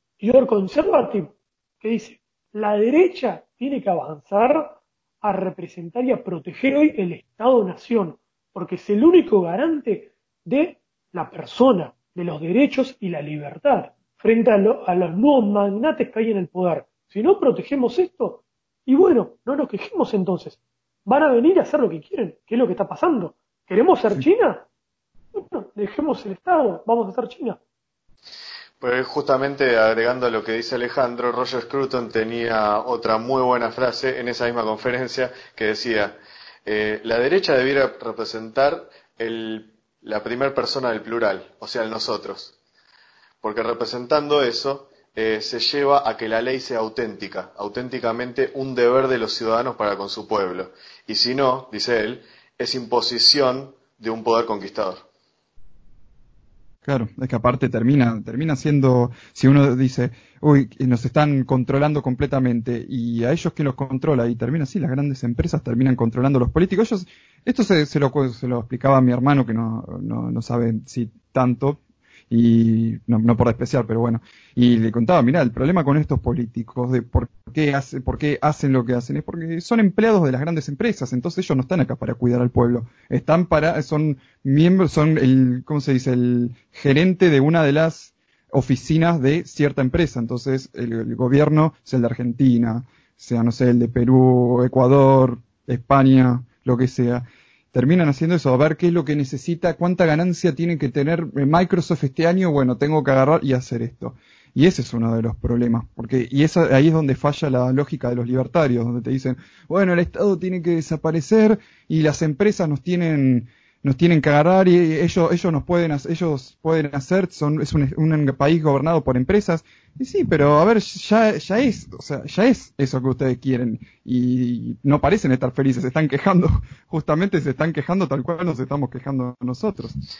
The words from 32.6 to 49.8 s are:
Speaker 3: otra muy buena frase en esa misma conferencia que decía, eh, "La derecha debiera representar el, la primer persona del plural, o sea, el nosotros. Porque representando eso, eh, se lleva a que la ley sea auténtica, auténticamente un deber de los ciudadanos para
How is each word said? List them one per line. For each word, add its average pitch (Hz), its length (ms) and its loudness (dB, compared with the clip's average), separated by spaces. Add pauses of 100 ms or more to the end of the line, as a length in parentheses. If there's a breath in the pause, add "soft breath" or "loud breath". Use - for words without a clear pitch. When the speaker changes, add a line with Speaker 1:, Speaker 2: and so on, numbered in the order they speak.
Speaker 3:
otra 110 380 -2
muy 131 240 -2
buena 120 300 0
frase 127 480 -4
en 120 80 -6
esa 120 160 -6
misma 120 180 -2
conferencia 127 680 -4 (240 loud breath)
que 110 100 -4
decía, 107 520 -4 (480 loud breath)
eh, 107 380 -4
"La 113 140 -2
derecha 123 380 0
debiera 131 440 0
representar 113 880 -4 (280 soft breath)
el, 110 560 -10 (300)
la 107 200 -8
primer 127 320 -4
persona 123 360 -4
del 110 120 -6
plural, 107 580 -4
o 107 60 -16
sea, 117 160 -6
el 110 80 -8
nosotros. 110 680 -10 (800 soft breath)
Porque 107 220 -6
representando 123 800 -2
eso, 135 480 -6 (240 soft breath)
eh, 110 260 -2
se 117 200 -8
lleva 139 480 0
a 110 80 -4
que 110 120 -8
la 113 140 -2
ley 127 180 -4
sea 120 200 -6
auténtica, 104 760 -8
auténticamente 120 960 -6
un 135 200 -8
deber 123 340 2
de 127 100 0
los 110 140 -4
ciudadanos 117 440 -2
para 104 200 -2